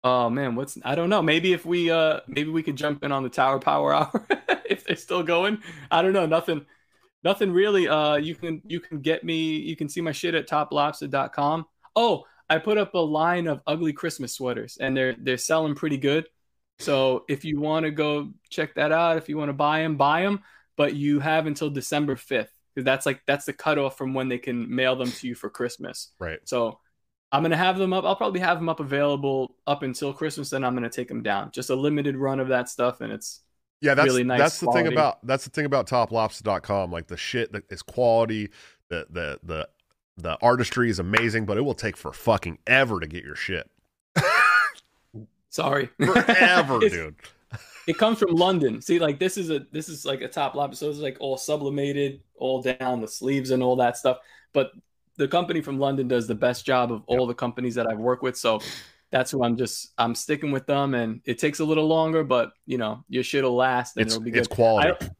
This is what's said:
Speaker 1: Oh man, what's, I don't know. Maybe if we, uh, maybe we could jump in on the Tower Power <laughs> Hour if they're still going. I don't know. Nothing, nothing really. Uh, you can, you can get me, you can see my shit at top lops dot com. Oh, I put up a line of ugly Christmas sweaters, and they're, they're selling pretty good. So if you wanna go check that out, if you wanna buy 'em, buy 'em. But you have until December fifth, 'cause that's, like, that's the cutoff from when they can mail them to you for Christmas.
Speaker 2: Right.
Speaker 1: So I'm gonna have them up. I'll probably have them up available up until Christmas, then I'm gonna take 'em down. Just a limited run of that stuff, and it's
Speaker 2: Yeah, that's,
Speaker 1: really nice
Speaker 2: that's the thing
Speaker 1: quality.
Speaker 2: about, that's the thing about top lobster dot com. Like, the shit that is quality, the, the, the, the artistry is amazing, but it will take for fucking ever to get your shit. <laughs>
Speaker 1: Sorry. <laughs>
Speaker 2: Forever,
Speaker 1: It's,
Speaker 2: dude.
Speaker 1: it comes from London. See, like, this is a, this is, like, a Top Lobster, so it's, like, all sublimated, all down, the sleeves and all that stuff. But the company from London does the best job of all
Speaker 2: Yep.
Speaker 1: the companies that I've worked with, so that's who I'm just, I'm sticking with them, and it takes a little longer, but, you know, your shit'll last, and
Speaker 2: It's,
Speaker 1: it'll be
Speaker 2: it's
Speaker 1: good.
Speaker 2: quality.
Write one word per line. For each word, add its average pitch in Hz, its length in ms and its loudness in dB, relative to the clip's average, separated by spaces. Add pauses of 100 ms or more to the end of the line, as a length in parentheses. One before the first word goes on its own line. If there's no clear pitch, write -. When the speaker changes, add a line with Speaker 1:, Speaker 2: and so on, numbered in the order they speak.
Speaker 1:
Oh 123 260 4
man, 127 260 -2
what's, 135 300 -6
I 135 100 -2
don't 170 140 0
know. 202 120 2
Maybe 165 320 4
if 170 120 -2
we, 170 260 0
uh, 160 360 2
maybe 147 240 -4
we 160 120 -2
could 147 140 -4
jump 147 260 -4
in 143 80 -2
on 135 120 -2
the 127 60 -4
Tower 135 300 2
Power 147 340 2
<laughs> - 20 6
Hour 151 300 0 (440)
if - 160 -2
they're 165 100 -2
still 175 280 -4
going. 185 380 0 (300)
I 165 100 4
don't 190 120 4
know. 185 120 4
Nothing, 160 400 0 (580)
nothing 196 280 2
really. 190 360 4
Uh, 151 280 4
you 156 200 -2
can, 165 300 -8
you 170 140 -6
can 151 220 -10
get 156 240 0
me, 160 320 -2
you 156 180 -6
can 151 140 -6
see - 120 -6
my 160 120 -2
shit 165 220 -4
at 151 120 -2
top 151 240 -2
lops 147 280 0
dot 139 340 -4
com. 151 320 0 (300)
Oh, 220 280 2 (260)
I 160 100 4
put 214 180 0
up 202 160 -2
a 185 60 0
line 165 480 2
of 147 200 -4
ugly 156 240 -2
Christmas 147 420 -8
sweaters, 123 460 -6
and 131 160 -2
they're, 127 240 0
they're 127 180 -2
selling 156 380 0
pretty 147 220 -2
good. 147 300 0 (520)
So 131 480 2
if 139 160 -4
you 151 160 -4
wanna 156 320 0
go 147 380 -2 (200)
check - 260 -6
that 151 180 2
out, 165 240 2
if 156 100 -6
you 147 100 -6
wanna 143 160 -4
buy 151 280 2
'em, 156 160 -2
buy 147 260 4
'em. 202 180 0 (360)
But 147 180 2
you 147 240 2
have 156 260 2
until 151 240 -4
December 143 460 -2
fifth, - 380 -4 (200)
'cause 131 120 -6
that's, 135 200 2
like, 135 220 -2
that's 143 180 0
the 147 80 -6
cutoff 143 440 0
from 131 160 -4
when 131 160 -2
they 123 80 -2
can 120 360 -6
mail 127 220 2
them 123 160 -4
to 127 160 -10
you 120 80 -6
for 110 140 -10
Christmas. - 680 -8
Speaker 2:
Right. 82 260 -8
Speaker 1:
So 117 340 -2 (520)
I'm 143 100 2
gonna 156 160 2
have 185 200 2
them 190 160 0
up. 185 120 0
I'll 190 100 2
probably 196 240 -2
have 175 180 2
them 165 120 -2
up 160 100 -2
available 139 760 0 (120)
up 143 160 0
until 135 300 -4
Christmas, 147 360 -6
then 135 140 -2
I'm 123 100 0
gonna 120 160 -4
take 123 220 -8
'em 117 120 -8
down. 101 280 -2
Just - 180 -8
a 131 60 2
limited 143 420 0
run 135 220 -2
of 131 80 -2
that 123 220 0
stuff, 123 320 -2
and 110 120 -8
it's - 280 -14 (400)
Speaker 2:
Yeah, 143 120 4
that's, 143 140 6
Speaker 1:
really 127 160 2
nice 127 160 2
Speaker 2:
that's 156 200 4
the - 80 -4
thing 117 40 2
Speaker 1:
quality. 165 240 2
Speaker 2:
about, 147 300 2
that's 131 200 0
the 131 60 -16
thing 151 140 -2
about 135 220 0
top 120 240 0
lobster 110 320 -2
dot 98 200 -2
com. 98 280 -2
Like, 85 160 -8
the 87 100 -10
shit - 360 -4
that - 180 -12
is 92 100 -14
quality, 113 680 2 (400)
the, 85 200 -6
the, 78 340 -8
the, 80 260 -8 (480)
the 82 240 -6
artistry 120 480 2
is 95 100 -2
amazing, 110 460 0
but 101 120 -2
it 120 40 0
will 139 120 -2
take 107 220 -6
for - 160 -12
fucking 98 460 0 (100)
ever 123 320 4
to 80 80 -6
get 82 160 -12
your 71 120 -14
shit. - 340 -6 (460)
<laughs> 165 80 2 (1300)
Speaker 1:
Sorry. 139 440 -2
<laughs> - 40 -20
Speaker 2:
Forever, 180 880 4
Speaker 1:
It's, 196 100 4
Speaker 2:
dude. 80 220 -6 (720)
Speaker 1:
it 160 100 -2
comes 220 220 2
from 185 120 2
London. 165 500 2
See, 175 180 2
like, 151 180 0
this 185 200 -2
is 175 120 -4
a, 143 220 -4
this 156 160 -8
is, 156 180 -14
like, 135 160 -4
a 120 60 -8
Top 135 280 -4
Lobster, 143 300 -4
so 151 40 -2
it's, 147 100 -6
like, 135 220 -6
all 135 160 -2
sublimated, 143 840 -2 (140)
all 131 260 -2
down, 127 380 -2
the 113 80 -4
sleeves 131 440 -2
and 127 120 2
all 127 140 4
that 120 180 4
stuff. 127 220 2 (340)
But 135 200 2 (440)
the 139 120 0
company 170 340 0
from 139 180 -6
London 139 300 0
does 120 180 2
the 113 80 -2
best 123 300 2
job 123 260 2
of 110 160 -6
all 123 120 2
Speaker 2:
Yep. 123 100 2
Speaker 1:
the 120 60 -4
companies 123 400 -4
that 117 120 0
I've 110 100 -2
worked 123 260 0
with, 127 140 -2
so 110 220 2 (520)
that's 127 200 2
who 131 120 0
I'm 117 140 2
just, - 400 -6
I'm 117 160 2
sticking 147 380 -2
with 135 160 -4
them, 139 260 0
and 113 320 -2
it 123 140 -4
takes 151 200 -2
a 156 60 0
little 156 220 2
longer, 160 360 2
but, 123 280 2 (160)
you 127 100 -2
know, 110 320 -4
your 123 140 -2
shit'll 131 320 0
last, 123 420 0
and 113 80 2
Speaker 2:
It's, 113 80 -2
Speaker 1:
it'll 113 100 -4
be 117 80 -6
Speaker 2:
it's 120 160 2
Speaker 1:
good. - 80 -6
Speaker 2:
quality. 113 520 4 (120)